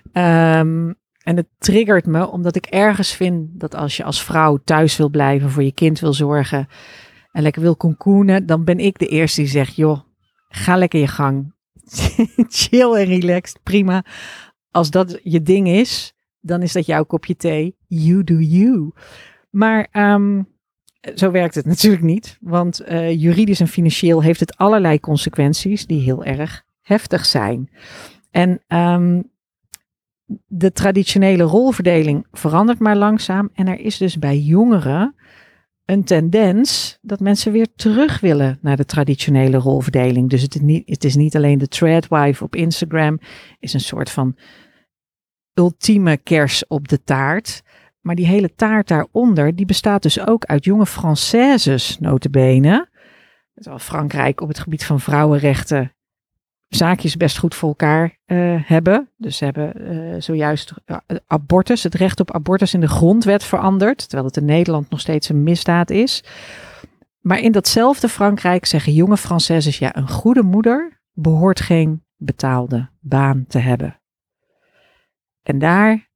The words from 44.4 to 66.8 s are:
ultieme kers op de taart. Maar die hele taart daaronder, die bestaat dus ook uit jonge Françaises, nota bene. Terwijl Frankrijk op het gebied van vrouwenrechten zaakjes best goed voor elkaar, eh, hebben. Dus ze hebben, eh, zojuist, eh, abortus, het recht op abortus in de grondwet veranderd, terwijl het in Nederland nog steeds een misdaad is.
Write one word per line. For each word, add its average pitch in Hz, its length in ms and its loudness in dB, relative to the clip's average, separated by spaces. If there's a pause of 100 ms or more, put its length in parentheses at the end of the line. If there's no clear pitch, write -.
ultieme 180 640 2
kers 151 500 0
op 143 220 -6
de 143 140 -2
taart. 139 600 -4 (380)
Maar 170 140 -6
die 175 120 -2
hele 190 280 0
taart 220 340 0
daaronder, 170 680 0
die 190 100 -2
bestaat 202 360 0
dus - 240 -2
ook 226 180 0
uit 143 200 -2
jonge 202 220 2
Françaises, 196 1120 0
nota 139 300 0
bene. 139 580 4 (640)
Terwijl 156 240 -18
Frankrijk 143 600 -4
op 156 80 -8
het 151 100 -8
gebied 156 260 -8
van 143 160 -2
vrouwenrechten 147 920 0 (760)
zaakjes 170 480 0
best 170 220 0
goed - 160 -4
voor 160 140 -4
elkaar, 156 560 0
eh, 175 300 0 (100)
hebben. 180 520 2
Dus 226 200 -10
ze - 80 -6
hebben, 147 300 -6
eh, 165 460 -10
zojuist, 151 540 -4 (100)
eh, 170 120 -12 (300)
abortus, 180 560 0
het 170 120 -4
recht 185 260 0
op - 140 -4
abortus 185 400 -2
in 180 60 2
de 156 80 2
grondwet 202 560 2
veranderd, 190 540 0
terwijl 135 260 -8
het 131 120 -6
in 147 80 -2
Nederland 156 460 0
nog 151 100 -8
steeds 156 280 -4
een 147 140 0
misdaad 170 480 0
is. - 340 -2 (960)